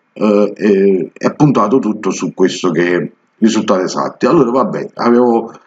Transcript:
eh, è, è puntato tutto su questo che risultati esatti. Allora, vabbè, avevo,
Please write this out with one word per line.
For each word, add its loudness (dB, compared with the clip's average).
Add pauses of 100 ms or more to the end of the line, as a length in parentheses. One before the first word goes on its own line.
(140)
eh, 0
è, 0
è -4
puntato 2
tutto -4
su -6
questo -2
che -2 (260)
risultati 0
esatti. -4
Allora, 2
vabbè, -4
avevo, 0 (140)